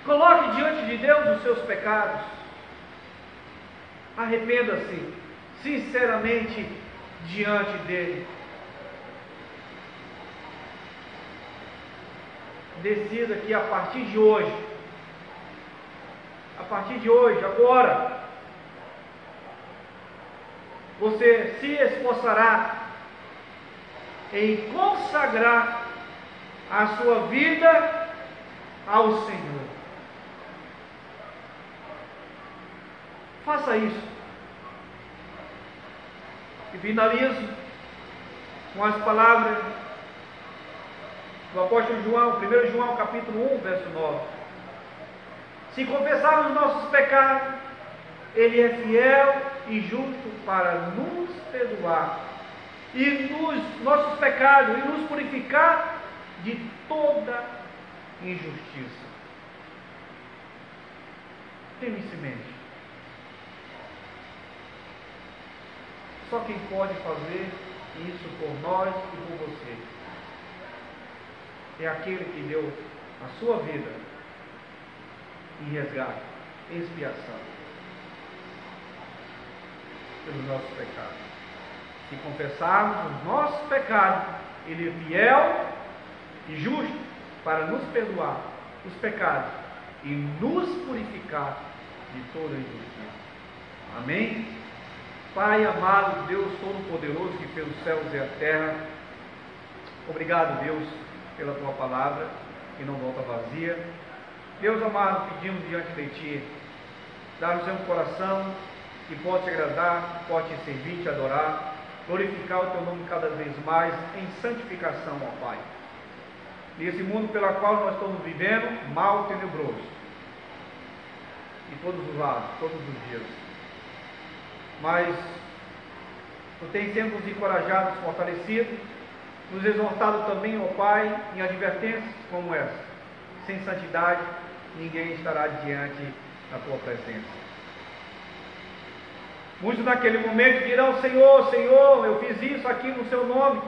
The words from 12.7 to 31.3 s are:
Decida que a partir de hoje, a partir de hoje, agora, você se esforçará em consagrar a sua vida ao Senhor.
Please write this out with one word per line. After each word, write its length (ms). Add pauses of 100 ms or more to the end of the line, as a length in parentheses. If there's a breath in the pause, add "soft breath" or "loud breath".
Decida 540
que 180
a 60
partir 460
de 120
hoje, 340 (2000)
a 60
partir 340
de 100
hoje, 360
agora, 760 (2750)
você 600
se 120
esforçará 1160 (1400)
em 400
consagrar 1120 (840)
a 160 (100)
sua 320
vida 800 (800)
ao 400
Senhor. 420 (3750)